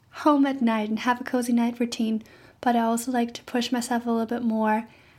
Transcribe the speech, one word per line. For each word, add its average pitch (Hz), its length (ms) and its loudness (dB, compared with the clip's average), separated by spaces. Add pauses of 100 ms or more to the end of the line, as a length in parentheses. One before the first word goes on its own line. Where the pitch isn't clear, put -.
(120)
home 285 340 4
at 269 160 0
night 220 280 2
and 220 100 -4
have 247 220 0
a - 20 -10
cozy 247 300 -2
night 233 260 0
routine, 220 440 -2 (360)
but 240 160 2
I 233 60 2
also 233 300 -2
like 233 240 0
to - 80 -16
push 233 280 -4
myself 240 340 -2
a 240 60 0
little 226 140 0
bit 240 180 -4
more, 220 440 0 (320)